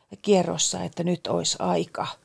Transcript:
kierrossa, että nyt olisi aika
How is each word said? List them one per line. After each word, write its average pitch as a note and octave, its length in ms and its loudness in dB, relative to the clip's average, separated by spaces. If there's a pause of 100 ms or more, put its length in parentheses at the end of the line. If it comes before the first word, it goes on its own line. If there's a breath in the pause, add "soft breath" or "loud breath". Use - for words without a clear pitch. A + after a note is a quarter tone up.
(220 soft breath)
kierrossa, F3+ 640 2
että E3+ 200 -4
nyt F3 240 0
olisi E3+ 320 -2
aika F3+ 480 -2 (180)